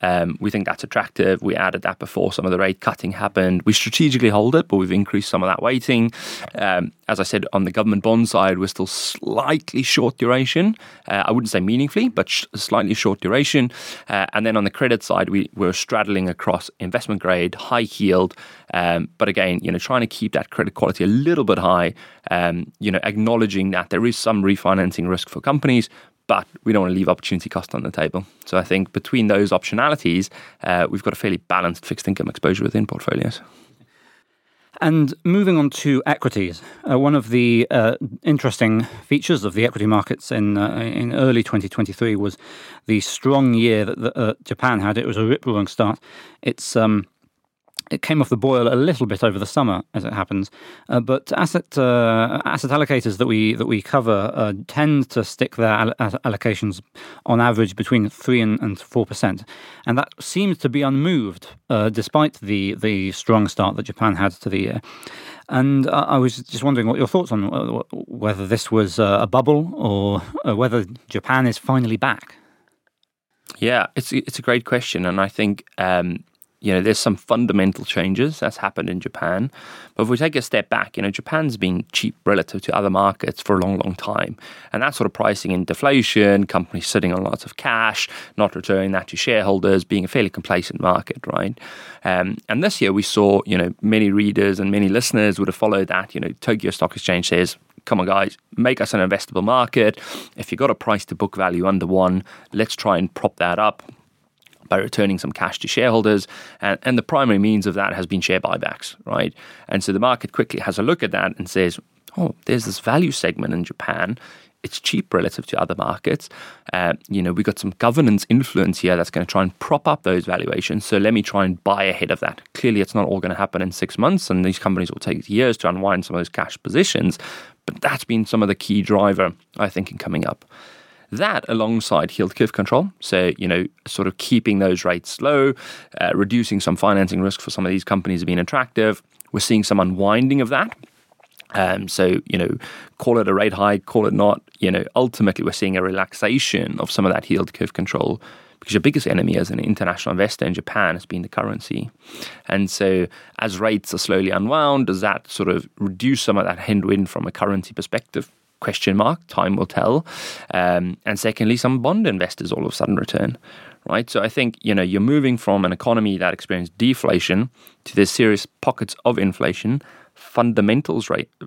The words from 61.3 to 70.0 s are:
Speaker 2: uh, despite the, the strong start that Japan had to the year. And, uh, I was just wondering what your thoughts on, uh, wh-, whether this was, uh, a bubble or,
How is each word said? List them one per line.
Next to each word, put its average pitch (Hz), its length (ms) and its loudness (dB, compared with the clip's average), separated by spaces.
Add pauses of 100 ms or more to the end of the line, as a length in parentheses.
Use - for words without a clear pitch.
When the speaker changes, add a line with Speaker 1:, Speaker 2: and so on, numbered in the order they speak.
Speaker 2:
uh, 110 200 2
despite 147 460 0
the, 98 400 -2
the 95 360 -2
strong 107 380 2
start 101 260 -2
that 104 80 -6
Japan 107 320 -2
had 98 180 0
to - 160 -8
the 98 100 -2
year. - 220 -4 (680)
And, 135 380 4
uh, 147 200 2
I 139 100 4
was 127 200 2
just - 260 -10
wondering 123 240 2
what 123 100 2
your 135 100 2
thoughts 180 260 0
on, 101 200 -2
uh, 117 280 -4
wh-, - 280 -12
whether 104 380 -4
this 113 240 -2
was, 107 280 2
uh, 101 200 4
a 110 80 0
bubble 147 480 2
or, 101 460 0 (260)